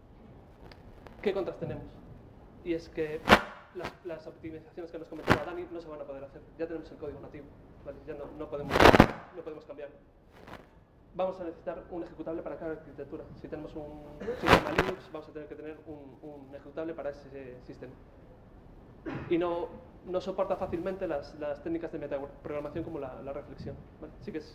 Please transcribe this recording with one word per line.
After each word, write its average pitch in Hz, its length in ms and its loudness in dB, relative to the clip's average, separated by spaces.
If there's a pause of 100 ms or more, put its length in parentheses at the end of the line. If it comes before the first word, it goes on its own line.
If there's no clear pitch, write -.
(1200)
¿Qué 196 120 2
contras 175 240 -2
tenemos? - 260 -4 (800)
Y 170 120 0
es 165 120 -4
que 156 320 -2 (560)
las, 175 160 -6 (140)
las 165 200 -6
optimizaciones 165 640 -10
que 165 100 -8
nos 160 100 -10
comentaba 151 340 6
Dani 175 260 -4
no 170 120 -6
se 156 80 -10
van 151 100 -8
a 143 60 -8
poder 135 180 -8
hacer. 151 180 -12 (160)
Ya 165 80 0
tenemos 165 260 -4
el 143 60 -14
código 143 220 -6
nativo, 139 280 -12 (360)
¿vale? 139 140 -10 (100)
Ya 156 60 -6
no, 143 120 -8 (140)
no 151 100 -6
podemos, 143 240 0 (600)
no 170 60 -8
podemos 151 240 -8
cambiarlo. 143 300 -10 (1160)
Vamos 185 280 0
a - 20 -4
necesitar 170 460 -6
un 170 140 -4
ejecutable 160 380 -4
para 160 140 -6
cada 160 160 -4
arquitectura. 147 540 -8 (100)
Si 143 140 -10
tenemos - 260 -8
un 110 280 -8 (360)
sistema 160 320 10
Linux, - 400 2
vamos 151 160 -6
a - 60 -12
tener 151 160 -8
que 151 60 -10
tener 151 300 -8
un, 143 360 -12
un 143 340 -12
ejecutable 160 380 -4
para 143 160 -4
ese 135 560 -10
sistema. 131 260 -10 (1400)
Y 175 80 6
no, 170 300 2 (380)
no 180 160 0
soporta 190 340 2
fácilmente 185 520 -2
las, 151 300 -2
las 147 260 -2
técnicas 165 280 -2
de 160 80 -4
metaprogramación 147 840 -4
como 165 120 -4
la, 127 260 -6
la 135 100 -4
reflexión, 139 420 -8 (240)
¿vale? 156 220 -12
Sí 208 100 -6
que 160 60 -2
es, 151 180 -6